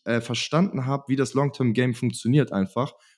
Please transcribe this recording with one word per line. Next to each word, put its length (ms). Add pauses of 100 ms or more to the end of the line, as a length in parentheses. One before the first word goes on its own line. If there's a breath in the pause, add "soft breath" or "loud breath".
äh, 160
verstanden 640
hab, 240
wie 80
das 160
Long-Term-Game 640
funktioniert 580
einfach 400 (240 soft breath)